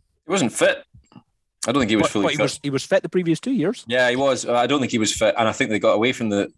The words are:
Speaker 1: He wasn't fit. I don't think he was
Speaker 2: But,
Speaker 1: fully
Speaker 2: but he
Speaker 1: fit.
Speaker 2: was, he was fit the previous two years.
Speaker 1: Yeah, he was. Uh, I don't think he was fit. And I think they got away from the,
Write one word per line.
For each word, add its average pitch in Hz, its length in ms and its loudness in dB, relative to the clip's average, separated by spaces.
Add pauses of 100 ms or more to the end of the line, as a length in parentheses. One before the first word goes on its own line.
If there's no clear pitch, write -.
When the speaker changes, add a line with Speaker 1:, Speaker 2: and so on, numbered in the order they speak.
(260)
Speaker 1:
He 156 40 -8
wasn't 170 220 0
fit. - 320 0 (840)
I 113 60 -2
don't 139 80 2
think 113 80 0
he 110 80 2
was 101 80 4
Speaker 2:
But, - 60 0
Speaker 1:
fully - 140 0
Speaker 2:
but 156 80 0
he - 40 -4
Speaker 1:
fit. 107 60 0
Speaker 2:
was, - 200 -4
he 143 80 -6
was 135 140 -4
fit 190 180 0
the 175 60 -6
previous 170 320 0
two 254 120 -4
years. 196 360 -2
Speaker 1:
Yeah, 127 220 2
he 123 60 0
was. 135 280 0
Uh, 120 80 -2
I 120 140 2
don't 143 140 0
think 120 120 -4
he 120 60 0
was 107 160 0
fit. 107 240 2
And 113 100 2
I 107 40 0
think 120 180 -2
they 104 80 0
got 101 160 2
away 117 180 0
from 117 160 -6
the, 101 300 -2